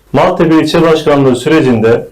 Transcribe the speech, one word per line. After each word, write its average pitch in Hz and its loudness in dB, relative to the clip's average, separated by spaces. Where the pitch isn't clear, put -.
Maltepe 160 0
İlçe 160 0
Başkanlığı 151 0
sürecinde 120 0